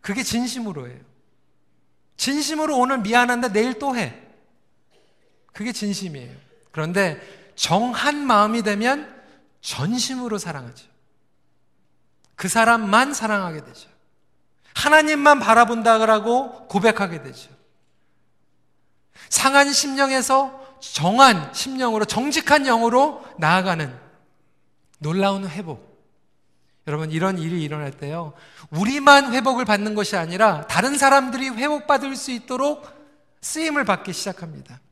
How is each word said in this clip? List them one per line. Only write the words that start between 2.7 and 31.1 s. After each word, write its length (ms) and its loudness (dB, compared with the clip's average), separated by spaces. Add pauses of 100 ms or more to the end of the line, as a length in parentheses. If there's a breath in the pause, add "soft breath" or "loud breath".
오늘 220 0
미안한데 540 0
내일 260 0
또 180 -4
해. 240 -6 (1300)
그게 200 -8
진심이에요. 640 -8 (380)
그런데 460 -2 (360 loud breath)
정한 720 0
마음이 360 4
되면 600 -4 (360 soft breath)
전심으로 760 -4
사랑하죠. 480 -12 (1500)
그 140 -8
사람만 680 2
사랑하게 500 -4
되죠. 240 -20 (840 soft breath)
하나님만 640 4
바라본다라고 1300 2
고백하게 560 0
되죠. 280 -20 (1800 loud breath)
상한 440 4
심령에서 1080 0
정한 720 4
심령으로, 500 -4
정직한 600 0
영으로 600 2 (140 loud breath)
나아가는 580 0 (1000)
놀라운 500 -2
회복. 400 -12 (1000)
여러분, 220 -6
이런 280 -2
일이 240 -4
일어날 300 -8
때요, 400 -10 (380 loud breath)
우리만 640 4
회복을 300 0
받는 300 -2
것이 220 -4
아니라 520 0
다른 280 0
사람들이 540 2